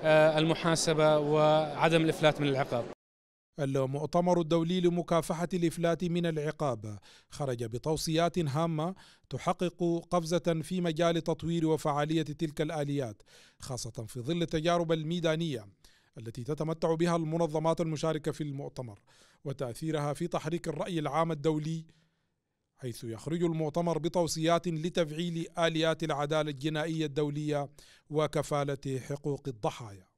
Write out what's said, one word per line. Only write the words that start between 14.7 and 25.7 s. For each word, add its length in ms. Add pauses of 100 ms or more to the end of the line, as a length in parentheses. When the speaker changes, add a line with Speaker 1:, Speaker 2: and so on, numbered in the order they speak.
Speaker 2:
الميدانية 760 (520)
التي 260
تتمتع 520
بها 200
المنظمات 680
المشاركة 500
في 120
المؤتمر 560 (460)
وتأثيرها 680
في 140
تحريك 400
الرأي 320
العام 320
الدولي، 540 (960)
حيث 220
يخرج 400
المؤتمر 540
بتوصيات 680
لتفعيل 800 (100)
آليات 460